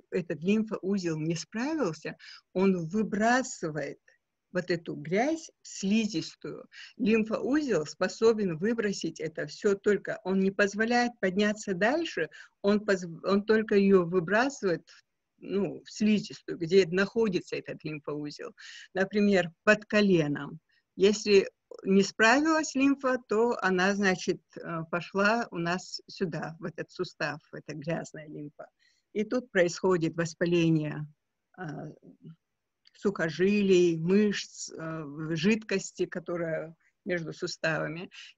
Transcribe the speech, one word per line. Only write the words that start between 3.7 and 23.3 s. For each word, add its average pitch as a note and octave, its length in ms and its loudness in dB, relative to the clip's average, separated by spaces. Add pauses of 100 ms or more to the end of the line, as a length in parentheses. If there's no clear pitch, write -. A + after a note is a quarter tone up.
вот F3+ 180 -2
эту E3 240 -4
грязь G3+ 560 -2 (120)
в - 40 -20
слизистую. G3 1000 -2 (320)
Лимфоузел A3 920 0
способен G3+ 680 0
выбросить G#3 640 -2
это D#3 260 -6
все, G3+ 280 -2
только G3 500 -2
он F#3+ 160 0
не F#3+ 100 2
позволяет A3+ 720 0
подняться G#3 540 -2
дальше, A3+ 540 -2 (340)
он G#3 180 4
позв-, F3+ 440 -2
он G3 200 2
только A3 300 2
ее G3 300 6
выбрасывает, F#3 840 0 (520)
ну, F3+ 460 -4
в - 60 -20
слизистую, - 680 -2
где F3+ 280 4
находится F#3+ 680 0
этот C#3+ 280 -10
лимфоузел. D3 680 -8 (420)
Например, F#3+ 560 2 (140)
под G#3 200 6
коленом. D#3+ 760 2 (380)
Если G3+ 500 4 (380)
не F#3+ 180 6
справилась D4+ 720 2
лимфа, C4+ 420 2 (120)
то A#3 320 2